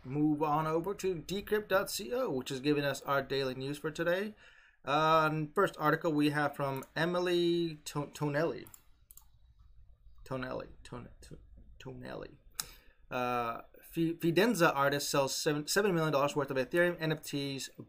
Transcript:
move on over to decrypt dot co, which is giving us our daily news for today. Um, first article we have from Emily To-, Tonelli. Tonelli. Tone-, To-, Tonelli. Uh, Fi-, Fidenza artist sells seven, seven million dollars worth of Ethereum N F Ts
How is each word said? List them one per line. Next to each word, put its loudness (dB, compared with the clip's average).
move 2
on 2
over 0
to -2
decrypt -2
dot 2
co, 0
which -4
is -6
giving 2
us -2
our 0
daily -2
news -6
for -6
today. -2
Um, 4
first 2
article 2
we 4
have 0
from -4
Emily 0
To-, -6
Tonelli. -2
Tonelli. -6
Tone-, -14
To-, -16
Tonelli. -12
Uh, -2
Fi-, 0
Fidenza 4
artist 0
sells 2
seven, 0
seven 2
million 2
dollars 2
worth 0
of -2
Ethereum 2
N 0
F -4
Ts -6